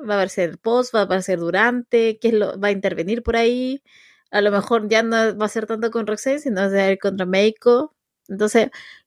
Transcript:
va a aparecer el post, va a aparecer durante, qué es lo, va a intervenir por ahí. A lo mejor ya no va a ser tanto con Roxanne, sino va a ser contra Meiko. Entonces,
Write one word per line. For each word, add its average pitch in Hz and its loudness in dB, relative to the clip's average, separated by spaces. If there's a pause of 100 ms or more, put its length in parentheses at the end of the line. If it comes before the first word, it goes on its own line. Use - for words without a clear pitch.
va 208 -2
a - 0
aparecer 185 -2
el 160 -14
post, 240 0
va 220 2
a 196 2
aparecer 190 -2
durante, 226 0
qué 226 0
es 226 2
lo, 208 0
va 202 0
a 208 2
intervenir 196 -4
por 233 -2
ahí. 247 0 (480)
A 208 0
lo 208 4
mejor 214 0
ya 220 2
no 226 0
va 208 -2
a - 0
ser 220 -6
tanto 226 -4
con 226 -4
Roxanne, 269 -2
sino 220 -2
va 202 2
a 196 0
ser 196 2
contra 196 -2
Meiko. 220 2 (320)
Entonces, 214 0 (360)